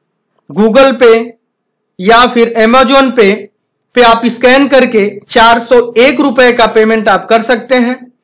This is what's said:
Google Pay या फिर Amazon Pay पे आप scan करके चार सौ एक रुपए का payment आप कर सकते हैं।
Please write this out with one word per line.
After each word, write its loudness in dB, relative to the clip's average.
Google 0
Pay 2
या 2
फिर 0
Amazon 2
Pay 0
पे 2
आप 0
scan 0
करके 0
चार 0
सौ 0
एक 0
रुपए 0
का 0
payment -2
आप -2
कर 0
सकते -4
हैं। -4